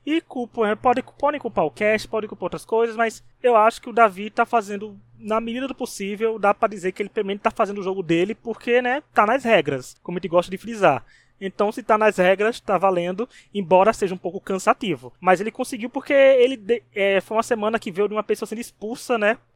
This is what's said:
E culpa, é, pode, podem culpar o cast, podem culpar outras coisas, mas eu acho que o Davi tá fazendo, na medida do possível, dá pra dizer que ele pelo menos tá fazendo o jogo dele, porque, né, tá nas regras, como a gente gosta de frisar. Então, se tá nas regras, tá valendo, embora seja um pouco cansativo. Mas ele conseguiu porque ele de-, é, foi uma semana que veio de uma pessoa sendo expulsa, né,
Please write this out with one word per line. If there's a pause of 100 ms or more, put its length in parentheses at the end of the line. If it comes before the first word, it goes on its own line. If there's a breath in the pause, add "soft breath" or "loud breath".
E
culpa,
é,
pode, (160)
podem
culpar
o
cast,
podem
culpar
outras
coisas,
mas (180)
eu
acho
que
o
Davi
tá
fazendo, (200)
na
medida
do
possível,
dá
pra
dizer
que
ele
pelo
menos
tá
fazendo
o
jogo
dele,
porque,
né, (100)
tá
nas
regras,
como
a
gente
gosta
de
frisar. (400 soft breath)
Então,
se
tá
nas
regras,
tá
valendo, (240 soft breath)
embora
seja
um
pouco
cansativo.
Mas
ele
conseguiu
porque
ele
de-, (100)
é,
foi
uma
semana
que
veio
de
uma
pessoa
sendo
expulsa,
né, (160)